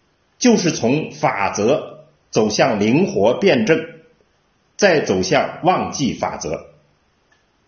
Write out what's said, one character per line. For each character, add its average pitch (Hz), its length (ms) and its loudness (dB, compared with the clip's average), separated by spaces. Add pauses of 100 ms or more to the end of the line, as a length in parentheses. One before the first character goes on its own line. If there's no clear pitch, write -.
(400)
就 233 180 4
是 170 140 0
从 139 400 -2
法 101 400 -2
则 - 560 -2 (240)
走 110 180 2
向 120 300 0
灵 127 260 2
活 107 300 2
辩 139 320 2
证， - 180 2 (920)
再 - 260 2
走 95 200 0
向 120 400 0
忘 131 300 0
记 113 220 -2
法 85 240 -6
则， - 340 -10 (960)